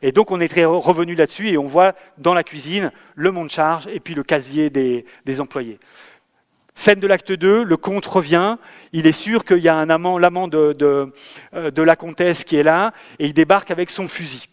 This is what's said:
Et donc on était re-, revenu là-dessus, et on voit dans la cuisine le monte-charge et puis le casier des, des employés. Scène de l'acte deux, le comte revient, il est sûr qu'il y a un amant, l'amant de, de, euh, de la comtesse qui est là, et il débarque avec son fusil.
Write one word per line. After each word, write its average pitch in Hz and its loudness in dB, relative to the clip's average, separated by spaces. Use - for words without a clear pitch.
Et 135 0
donc 208 2
on 180 -2
était 170 2
re-, 165 2
revenu 175 0
là-dessus, 165 0
et 170 0
on 143 -2
voit 175 4
dans 165 0
la 170 0
cuisine 156 -6
le 170 0
monte-charge 160 -4
et 226 -10
puis 165 -14
le 143 -6
casier 147 -2
des, 127 -2
des 135 -6
employés. 123 -10
Scène 202 4
de 196 -4
l'acte 190 0
deux, 190 4
le 175 2
comte 196 -4
revient, 175 2
il 160 0
est 160 8
sûr 220 -2
qu'il 180 2
y 165 2
a 160 4
un 156 -2
amant, 175 0
l'amant 180 2
de, 151 2
de, 139 0
euh, 165 -6
de 147 -2
la 165 2
comtesse 170 -4
qui 160 -2
est 147 2
là, 175 2
et 151 -4
il 151 -6
débarque 165 2
avec 175 -6
son 190 -10
fusil. 131 -12